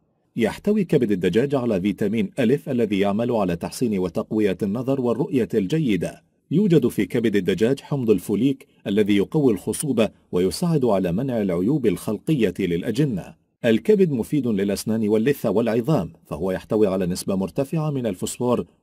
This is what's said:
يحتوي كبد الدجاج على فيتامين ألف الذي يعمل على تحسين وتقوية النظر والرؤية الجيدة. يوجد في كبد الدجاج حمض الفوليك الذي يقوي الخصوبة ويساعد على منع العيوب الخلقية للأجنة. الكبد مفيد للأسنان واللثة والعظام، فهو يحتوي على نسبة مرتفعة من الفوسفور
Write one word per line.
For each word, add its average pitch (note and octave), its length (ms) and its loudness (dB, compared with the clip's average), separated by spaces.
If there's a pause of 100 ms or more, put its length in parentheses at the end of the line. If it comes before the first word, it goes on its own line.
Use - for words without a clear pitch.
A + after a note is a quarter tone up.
(360)
يحتوي G3+ 480 0
كبد B2 280 2
الدجاج G2+ 440 2
على A#2+ 260 0
فيتامين G2+ 480 -2 (100)
ألف C#3 300 0
الذي A2 300 0
يعمل G2+ 320 0
على G2 240 0
تحسين G2 440 -4
وتقوية F#2+ 640 -2
النظر B2 380 -2
والرؤية A#2+ 520 0
الجيدة. G2+ 680 0 (280)
يوجد E3 360 4
في G#2 180 0
كبد A2 300 0
الدجاج G2+ 440 2
حمض C3 300 -2
الفوليك A2 580 0 (200)
الذي G#2 300 2
يقوي B2+ 360 2
الخصوبة A2+ 560 -2 (220)
ويساعد D3+ 540 0
على F#2+ 260 2
منع A#2 300 -2
العيوب G2+ 440 0
الخلقية G#2 760 0
للأجنة. G2 840 -4 (200)
الكبد E3 460 2
مفيد B2 360 -2
للأسنان G#2 600 0
واللثة A2+ 420 0
والعظام، A2+ 640 0 (120)
فهو E2+ 260 -4
يحتوي G#2+ 360 0
على F#2+ 180 0
نسبة F2 300 -4
مرتفعة C#3 540 -4
من C3 180 -4
الفوسفور A2+ 580 -2 (180)